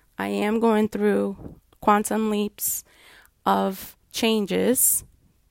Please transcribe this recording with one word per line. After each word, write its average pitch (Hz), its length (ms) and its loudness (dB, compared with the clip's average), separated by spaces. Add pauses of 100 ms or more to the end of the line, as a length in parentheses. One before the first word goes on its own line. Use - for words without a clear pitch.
(180)
I 196 100 -4
am 208 320 0
going 214 300 4
through 202 640 -2 (240)
quantum 214 500 2
leaps - 540 -4 (640)
of 196 500 -2 (160)
changes, 214 920 0 (460)